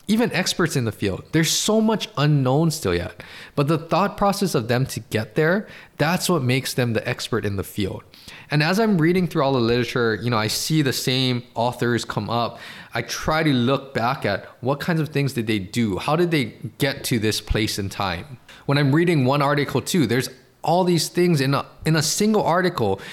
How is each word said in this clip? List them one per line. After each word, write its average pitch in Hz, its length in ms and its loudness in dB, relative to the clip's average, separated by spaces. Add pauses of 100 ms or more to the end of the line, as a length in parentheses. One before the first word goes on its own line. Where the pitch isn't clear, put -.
even 220 240 2
experts 170 440 -2
in 123 100 0
the 107 60 -2
field, 95 400 -4
there's 156 180 2
so 220 320 2
much 220 340 0
unknown 147 540 4
still 98 240 -2
yet. 85 300 -4 (320)
But 143 120 0
the 160 120 0
thought 185 360 0
process 196 380 0
of 117 140 0
them 123 180 2
to - 140 -8
get 107 340 -6
there, 170 340 2 (300)
that's 170 320 0
what 160 140 2
makes 127 320 0
them 120 180 0
the - 160 -2
expert 117 340 -4
in 101 120 -4
the 95 80 -4
field. - 400 -6 (480)
And 147 100 2
as 180 180 2
I'm 214 200 2
reading 175 280 2
through 156 140 -2
all 135 120 2
the 127 60 2
literature, 117 640 2
you 120 80 -4
know, 117 80 2
I 107 80 0
see 156 380 0
the 127 100 0
same 127 480 0 (140)
authors 120 500 0
come 104 240 -6
up. 113 300 -2 (340)
I 120 80 -4
try 160 400 -2
to 151 100 2
look 131 440 0
back 120 300 -2
at 98 200 -2 (160)
what 139 180 -2
kinds 165 200 -2
of 151 100 -2
things 139 240 -2
did 110 140 -4
they 110 100 0
do? 95 400 -2
How 147 180 -2
did 175 140 2
they 139 240 0 (240)
get 139 280 -2
to 123 120 0
this 104 240 0
place - 380 -2
in 98 100 -4
time? 95 480 -6 (300)
When 139 100 2
I'm 143 160 4
reading 165 320 4
one 143 160 2
article 143 400 2
too, 160 240 2
there's 117 240 0 (320)
all 175 220 2
these 175 260 2
things 175 320 2
in 139 140 2
a, 117 100 -2 (180)
in 160 120 2
a 151 80 2
single 208 400 2
article 143 580 0 (100)